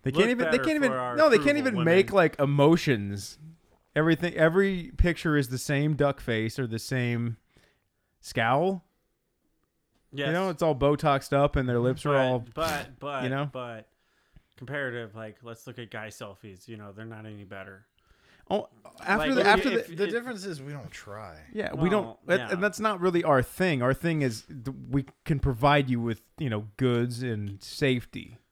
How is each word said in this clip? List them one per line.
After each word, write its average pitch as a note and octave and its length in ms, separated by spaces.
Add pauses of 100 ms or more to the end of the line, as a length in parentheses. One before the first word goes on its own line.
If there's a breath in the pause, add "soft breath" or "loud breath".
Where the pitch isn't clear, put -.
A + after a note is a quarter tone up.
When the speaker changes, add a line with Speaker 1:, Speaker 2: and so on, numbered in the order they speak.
Speaker 1:
They C3+ 80
Speaker 2:
Look D3 80
Speaker 1:
can't G#3+ 100
even, A#3+ 80
they A#3+ 140
Speaker 2:
better C4+ 120
Speaker 1:
can't D#4 120
even, C#4 160
Speaker 2:
for B3+ 80
our B3 160
Speaker 1:
no, D4+ 140
they A3+ 80
can't C#4+ 200
Speaker 2:
approval, C4+ 100
Speaker 1:
even A#3+ 100
Speaker 2:
women. E3 80 (100)
Speaker 1:
make, F#3+ 180
like, F3 260
emotions. C#3+ 1000 (560)
Everything, E3+ 400
every F3 640
picture E3 380
is C3+ 140
the B2+ 80
same D3 380
duck C#3 260
face A2+ 380
or B2+ 80
the A2+ 100
same A#2+ 600 (800)
scowl. D3 640 (1300)
Speaker 2:
Yes. C#3 140
Speaker 1:
You D#3 60
know, F#3 180
it's D3+ 100
all D#3+ 140
Botoxed C#3+ 580
up C#3+ 220
and C3 120
their A#2+ 120
lips B2 260
are D3+ 40
Speaker 2:
But, C#3+ 100
Speaker 1:
all, B2+ 340
Speaker 2:
but, D#3 340 (120)
but, C#3 240
Speaker 1:
you B2+ 60
know? C#3 220
Speaker 2:
but A#2+ 360 (680)
comparative, A#2+ 580
like, A2 260
let's A#2 240
look B2+ 140
at A2+ 100
guy A2 200
selfies. G2+ 580
You A2+ 100
know, G#2 140
they're G#2+ 140
not A2 200
any G#2 200
better. G2 420 (640 soft breath)
Speaker 1:
Oh, F4 180 (340)
after G3 260
Speaker 2:
Like, C4+ 80
Speaker 1:
the, - 60
Speaker 2:
if G3 60
Speaker 1:
after A3 220
Speaker 2:
you, A3+ 80
Speaker 1:
the F3+ 140
Speaker 2:
if E3 60
Speaker 3:
The F#3+ 60
Speaker 2:
it F#3+ 80
Speaker 3:
difference A#3 340
is D#3+ 160
we C#3+ 120
don't B2 180
try. G2+ 460 (160)
Speaker 1:
Yeah, G#3 200
we D3+ 160
don't, G#3 160
Speaker 2:
Well, A2+ 200
Speaker 1:
that, A3 140
Speaker 2:
yeah. - 120
Speaker 1:
and F#3 100
that's G3+ 200
not G#3+ 180
really F3 240
our C#3 180
thing. D#3 400
Our B2+ 120
thing D#3+ 300
is A#2 240
th-, C3+ 280 (140)
we C3 160 (180)
can D3+ 160
provide C#3 500
you A#2+ 120
with, A2+ 200 (160)
you D3 120
know, G#2+ 260
goods A#2+ 480
and G#2 400
safety. - 760 (120)